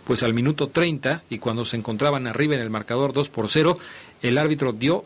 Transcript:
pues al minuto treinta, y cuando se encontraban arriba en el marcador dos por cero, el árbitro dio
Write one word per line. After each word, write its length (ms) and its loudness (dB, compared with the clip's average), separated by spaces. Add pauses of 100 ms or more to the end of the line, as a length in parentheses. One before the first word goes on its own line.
pues 200 2
al 100 2
minuto 320 2
treinta, 640 0
y 80 -6
cuando 260 -4
se 120 -4
encontraban 500 0
arriba 300 0
en 40 -2
el 80 -4
marcador 440 -2
dos 160 0
por 200 -2
cero, 300 4 (420)
el 160 2
árbitro 360 2
dio 340 0